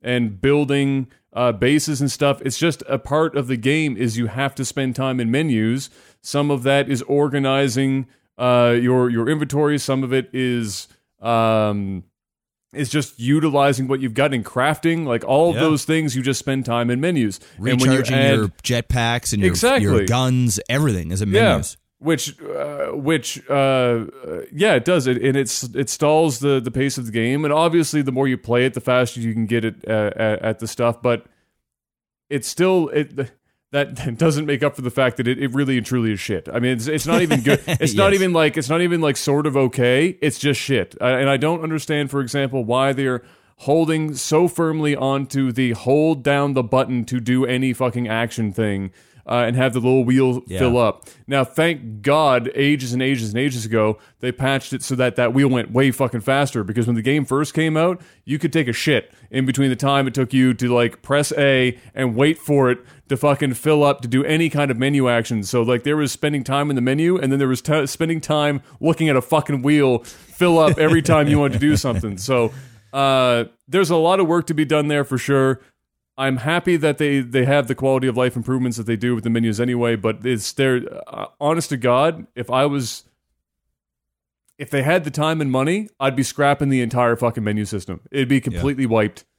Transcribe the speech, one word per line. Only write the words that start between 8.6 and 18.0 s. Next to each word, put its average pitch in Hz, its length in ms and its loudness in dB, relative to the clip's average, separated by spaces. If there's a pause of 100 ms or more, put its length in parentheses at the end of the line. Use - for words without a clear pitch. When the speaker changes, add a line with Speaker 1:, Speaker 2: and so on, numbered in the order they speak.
Speaker 1:
your, 123 300 2
your 113 180 0
inventory. 147 500 0
Some 135 240 -2
of 127 120 -4
it 131 180 -2
is, 120 560 -4 (320)
um, 107 840 0 (680)
is 143 160 -6
just 147 300 -4
utilizing 139 680 2
what 135 140 -2
you've 123 140 -4
got 139 180 0
in 117 120 -4
crafting. 156 640 -2
Like, 117 180 -2
all 156 260 4
of 104 60 -2
Speaker 2:
Yeah. 120 60 0
Speaker 1:
those 156 220 0
things, 156 320 0
you 131 60 -2
just 131 160 -2
spend 135 260 -4
time 117 260 -2
in 123 120 0
menus. 139 360 0 (180)
And 92 80 -12
when 123 160 2
you 131 180 4
Speaker 2:
Recharging 127 180 0